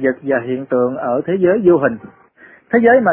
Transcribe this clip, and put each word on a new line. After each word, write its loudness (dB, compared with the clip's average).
vật 0
và -2
hiện -6
tượng -2
ở -4
thế -2
giới 0
vô 4
hình? 0
Thế 4
giới 4
mà 2